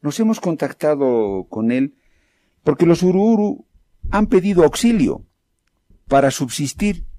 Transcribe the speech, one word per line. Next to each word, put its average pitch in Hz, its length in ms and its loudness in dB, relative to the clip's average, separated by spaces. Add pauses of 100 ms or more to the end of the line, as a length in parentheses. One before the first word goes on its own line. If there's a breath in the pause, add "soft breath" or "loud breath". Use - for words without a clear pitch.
Nos 143 200 -6
hemos 220 180 0
contactado 131 1080 -2
con 113 240 -2
él 135 240 -2 (640)
porque 156 240 2
los 170 160 4
uru-uru 202 640 0 (440)
han 208 180 0
pedido 185 340 2
auxilio 160 640 0 (840)
para 135 240 2
subsistir. 143 760 -6 (140)